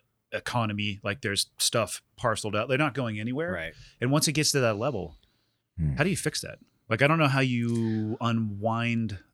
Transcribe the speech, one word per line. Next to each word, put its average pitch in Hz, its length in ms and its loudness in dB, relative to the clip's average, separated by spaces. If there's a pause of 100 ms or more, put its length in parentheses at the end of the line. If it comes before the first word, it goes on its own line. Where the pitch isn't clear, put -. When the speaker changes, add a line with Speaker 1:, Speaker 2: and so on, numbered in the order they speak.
(320)
Speaker 1:
economy, 104 720 -2
like 101 180 -4
there's 98 380 -2
stuff - 440 0 (140)
parceled 107 400 -2
out. 113 120 0
They're 131 100 2
not 147 160 0
going 113 260 -4
anywhere. 135 320 -4
Speaker 2:
Right. 165 220 -6 (260)
Speaker 1:
And 123 100 2
once 156 180 4
it 156 40 0
gets 151 200 2
to 143 80 4
that 113 160 4
level, 104 400 -4 (600)
Speaker 3:
Hmm. 76 200 0
Speaker 1:
how 147 80 4
do 190 60 2
you 170 60 0
fix - 260 -4
that? - 160 -12 (300)
Like, 113 140 2
I 139 40 6
don't 160 120 4
know 151 100 4
how 135 120 2
you 117 800 0
unwind 113 1000 0 (160)